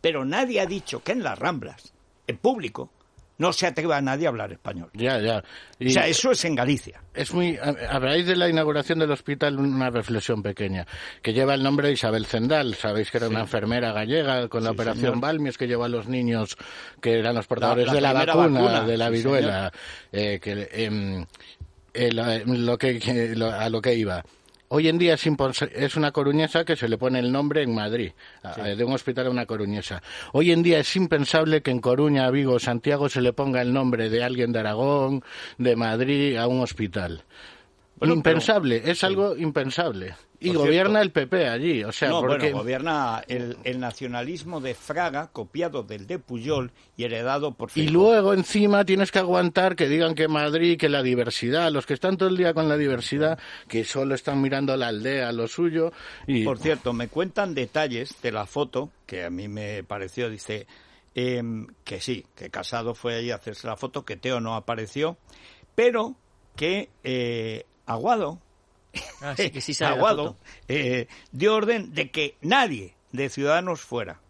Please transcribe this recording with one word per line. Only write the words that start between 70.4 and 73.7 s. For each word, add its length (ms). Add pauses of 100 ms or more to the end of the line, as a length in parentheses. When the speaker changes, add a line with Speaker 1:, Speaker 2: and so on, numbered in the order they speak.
Speaker 1:
eh, 400 (240)
dio 220
orden 400
de 160
que 320
nadie 520 (160)
de 200
Ciudadanos 500